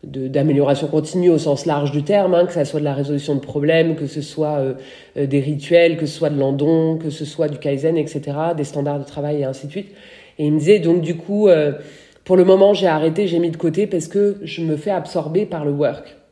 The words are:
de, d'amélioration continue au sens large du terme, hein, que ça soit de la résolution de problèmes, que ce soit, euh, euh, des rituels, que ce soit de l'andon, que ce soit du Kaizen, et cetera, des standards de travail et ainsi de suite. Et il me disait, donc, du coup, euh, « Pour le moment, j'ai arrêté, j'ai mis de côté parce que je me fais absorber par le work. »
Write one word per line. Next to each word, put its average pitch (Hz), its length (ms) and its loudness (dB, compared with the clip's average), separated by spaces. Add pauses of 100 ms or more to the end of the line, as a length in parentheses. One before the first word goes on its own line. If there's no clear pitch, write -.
de, 135 240 -8
d'amélioration 143 580 2
continue 170 420 2
au 165 80 6
sens 147 280 0
large 147 260 0
du 147 120 -2
terme, 190 300 2
hein, 175 120 4
que 175 80 -6
ça 165 100 0
soit 156 160 -4
de 147 60 -2
la 143 80 -2
résolution 143 420 -2
de 135 60 -2
problèmes, 160 560 2
que 156 100 -6
ce 151 140 -8
soit, 151 380 -4
euh, 135 140 -2 (440)
euh, 139 100 -2
des 139 140 0
rituels, 160 560 2
que 156 80 -4
ce - 120 -6
soit 156 120 0
de 147 100 -2
l'andon, 156 580 2
que 160 120 -6
ce 147 160 -10
soit 151 240 -4
du 143 80 -8
Kaizen, 147 400 -2
et 151 100 -2
cetera, 151 460 -4
des 151 100 -4
standards 143 360 -4
de 135 60 -10
travail 147 360 -6
et - 20 -2
ainsi 135 240 -8
de 143 60 -12
suite. 202 180 -12 (480)
Et 151 60 -2
il 151 80 2
me 156 60 4
disait, 190 200 4
donc, 170 220 2
du 160 160 -4
coup, 202 320 0
euh, « 151 240 4 (500)
Pour 185 140 2
le 180 80 6
moment, 196 280 6
j'ai 185 140 2
arrêté, 160 400 0
j'ai 170 120 0
mis 170 100 0
de 160 80 -8
côté 185 300 -2
parce 175 200 -4
que 202 360 0
je 165 180 -10
me 156 160 -2
fais 196 140 -4
absorber 175 540 -2
par 165 200 -6
le 143 60 0
work. » 143 440 -2 (160)